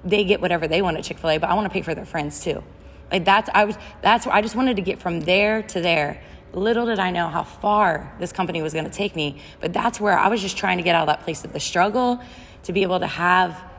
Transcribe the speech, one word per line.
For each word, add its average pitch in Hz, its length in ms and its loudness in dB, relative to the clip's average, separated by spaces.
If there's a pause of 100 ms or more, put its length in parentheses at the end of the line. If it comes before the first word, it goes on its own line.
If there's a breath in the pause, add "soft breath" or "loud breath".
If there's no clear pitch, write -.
they 208 180 2
get 190 160 2
whatever 170 280 0
they 165 140 2
want 175 140 0
at - 80 -6
Chick-fil-A, 156 360 -2
but 165 100 -2
I 180 60 2
wanna 208 140 0
pay 185 120 -2
for 160 140 -6
their - 100 -12
friends 147 360 -6
too." - 220 -4 (480 loud breath)
Like, 180 140 0
that's, 202 280 4
I 208 120 6
was, 208 120 -6 (240 loud breath)
that's 226 240 4
where 233 100 2
I 208 60 6
just 214 140 -6
wanted 254 220 2
to 202 40 -2
get 180 180 -4
from 170 220 -4
there 202 420 2
to 202 180 -6
there. 151 400 0 (320 loud breath)
Little 226 320 0
did 220 140 0
I 185 120 0
know 175 160 -2
how 151 160 -4
far 208 760 0
this 170 120 -6
company 170 300 -4
was 156 120 -4
gonna 156 160 -4
take 202 260 -6
me, 147 220 -4 (240 loud breath)
but 180 120 -4
that's - 260 0
where 202 180 4
I 175 100 4
was 214 140 2
just 190 160 -6
trying 185 200 0
to 170 60 -4
get 170 120 4
out 165 60 4
of 156 60 0
that 151 160 0
place 160 200 -6
of - 100 -12
the 151 60 -6
struggle 247 600 0 (440 loud breath)
to - 100 -8
be 190 100 2
able 180 160 0
to 175 80 -2
have 180 540 2 (180)